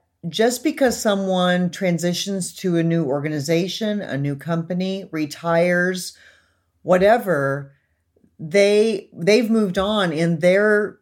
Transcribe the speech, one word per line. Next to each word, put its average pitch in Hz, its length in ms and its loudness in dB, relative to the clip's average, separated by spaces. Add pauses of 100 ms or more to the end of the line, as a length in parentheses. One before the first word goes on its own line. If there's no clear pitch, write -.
(300)
just 247 340 0
because 269 340 0
someone 185 720 0
transitions 180 840 -4
to 175 220 -2
a 165 60 2
new 165 200 0
organization, 156 960 -2
a 135 180 -8
new 139 200 -4
company, 175 720 -6
retires, 175 1080 -2 (640)
whatever, 175 920 2 (640)
they, 202 720 2
they've 214 400 2
moved 208 260 0
on 190 360 0
in 165 260 0
their 202 640 2